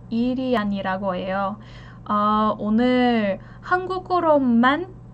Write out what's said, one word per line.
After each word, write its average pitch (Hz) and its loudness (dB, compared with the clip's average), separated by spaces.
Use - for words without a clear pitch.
이리안이라고 208 0
해요. 190 -4
어, 214 2
오늘 233 2
한국어로만 339 2